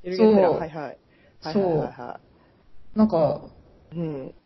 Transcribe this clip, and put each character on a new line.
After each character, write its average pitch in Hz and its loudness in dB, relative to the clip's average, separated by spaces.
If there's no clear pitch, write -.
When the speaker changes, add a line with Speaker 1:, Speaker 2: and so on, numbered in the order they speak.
Speaker 1:
ゆ 180 -10
る 185 -6
げ 220 6
ん 214 6
テ 196 6
ラ 180 4
ー。 - 2
Speaker 2:
そ 147 0
う。 - -4
Speaker 1:
は 165 -6
い 160 -10
は 147 -10
い。 - -18
Speaker 2:
そ 160 -2
う。 196 2
Speaker 1:
は 185 2
い - -
は 165 0
い - 2
は 127 -2
い 123 -14
は 120 -14
い。 - -4
Speaker 2:
な 214 6
ん - 0
か、 160 0
Speaker 1:
う - -12
ん。 151 -8